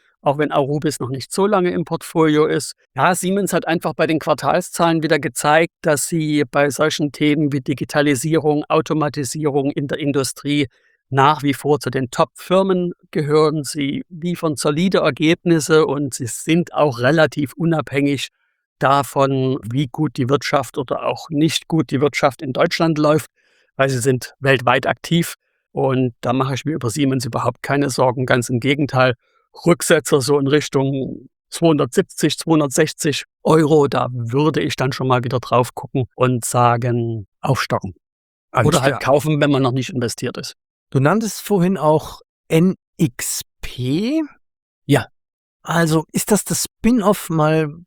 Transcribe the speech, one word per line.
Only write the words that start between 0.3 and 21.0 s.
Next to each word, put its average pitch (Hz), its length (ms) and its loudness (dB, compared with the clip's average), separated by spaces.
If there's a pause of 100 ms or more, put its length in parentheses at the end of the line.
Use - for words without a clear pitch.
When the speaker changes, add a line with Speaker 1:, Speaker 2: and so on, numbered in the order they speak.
Speaker 1:
wenn 151 120 0
Arubis 147 480 -2
noch 123 120 -8
nicht 135 220 -10
so 196 140 0
lange 185 240 2
im 180 140 -2
Portfolio 156 640 0
ist. 156 260 -4 (240)
Ja, 156 180 2
Siemens 185 380 -2
hat - 160 -2
einfach 160 240 -2
bei 160 160 0
den 160 100 0
Quartalszahlen 160 840 0
wieder 156 180 0
gezeigt, 151 600 0
dass 151 260 0
sie 151 420 0
bei 143 200 2
solchen 151 420 -2
Themen 147 400 0
wie 143 80 -2
Digitalisierung, 147 1080 0
Automatisierung 147 1040 -2
in 143 160 -4
der - 120 -4
Industrie 143 680 -2 (420)
nach 135 360 4
wie 139 100 2
vor 143 240 0
zu 127 120 -6
den 131 200 -4
Top-Firmen 185 840 0 (200)
gehören. 151 500 2
Sie 143 460 -6
liefern 170 480 -4
solide 175 420 0
Ergebnisse 156 880 2
und 139 280 -2
sie 127 120 -6
sind - 480 -2
auch 143 240 2
relativ 147 540 0
unabhängig 143 760 -2 (500)
davon, 135 840 0
wie 127 240 -4
gut 147 320 -4
die 123 100 -2
Wirtschaft 139 480 -2
oder 139 300 -6